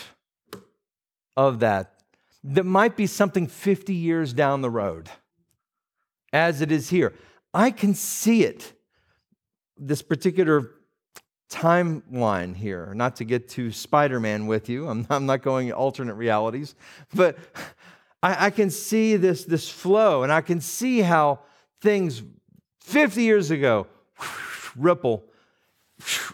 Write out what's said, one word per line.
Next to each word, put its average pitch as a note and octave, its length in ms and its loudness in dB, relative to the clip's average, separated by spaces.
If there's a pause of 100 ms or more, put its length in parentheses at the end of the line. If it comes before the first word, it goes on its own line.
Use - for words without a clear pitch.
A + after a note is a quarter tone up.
(1400)
of C3 240 2
that. G2+ 340 0 (500)
That C#3+ 200 0
might F#3+ 320 2
be G#3 100 0
something F#3 400 0
fifty G3 480 -2
years E3 400 -2
down C#3 280 2
the B2+ 80 -2
road, F#2+ 400 -4 (1200)
as D#3 300 0
it D3+ 100 -2
is C#3+ 180 -2
here. F3 240 0 (400)
I A3 160 4
can G3+ 240 0
see - 500 0
it, - 300 -6 (1040)
this C#3+ 240 -4
particular D#3 720 0 (760)
timeline B2 1040 0
here, G2 400 -10
not B2 220 -2
to A#2 80 -8
get A#2+ 240 -2
too A#2+ 220 -6
Spider-Man A2+ 760 0
with A2 220 -2
you. C3+ 180 -6
I'm, A2+ 220 -6
I'm C#3 160 0
not C3+ 160 0
going B2+ 300 -2
alternate C3 440 -4
realities, A2+ 600 -2 (380)
but F3+ 240 2 (840)
I, F3+ 260 2
I - 20 4
can G3+ 200 2
see A3 480 0
this, F3+ 280 2
this D#3+ 240 -2
flow, F#3 540 2
and C3+ 80 2
I D#3+ 100 4
can E3+ 200 -2
see B3 400 -2
how D3+ 380 4 (420)
things F3+ 420 0 (580)
fifty A#3 420 2
years G#3 280 4
ago, B2 360 2 (920)
ripple, C3 480 0 (1080)